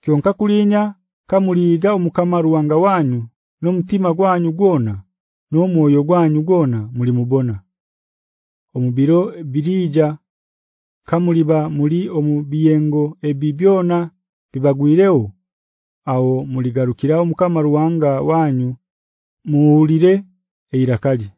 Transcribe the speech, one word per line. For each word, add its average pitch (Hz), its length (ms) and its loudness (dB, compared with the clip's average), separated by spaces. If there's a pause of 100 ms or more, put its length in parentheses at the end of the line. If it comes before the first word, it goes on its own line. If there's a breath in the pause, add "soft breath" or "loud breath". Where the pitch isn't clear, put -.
Kyonkai 151 320 0
kulinya 208 600 0 (320)
kamuliiga 180 640 2
Omukama 175 480 0
Ruhanga 156 360 2
wanyu 160 440 0 (400)
n'omutima 185 520 -2
gwanyu 175 380 0
gwona, 160 420 0 (580)
n'omwoyo 156 520 2
gwanyu 156 400 2
gwona, 156 360 0 (140)
mulimubona. 123 640 -2 (1200)
omubiro 135 440 0 (240)
birija, 151 760 -2 (920)
kamuliba 165 640 0
muri 151 400 -2
omubiyengo 151 1120 -2
ebibyona 170 760 0 (560)
bibagwireho, 143 760 2 (760)
awo 131 380 0
muligarukira 131 720 -2
omukama 170 420 0
ruwanga 151 600 0
wanyu, 143 540 0 (680)
muulire 156 800 4 (500)
eirakali. 127 640 -2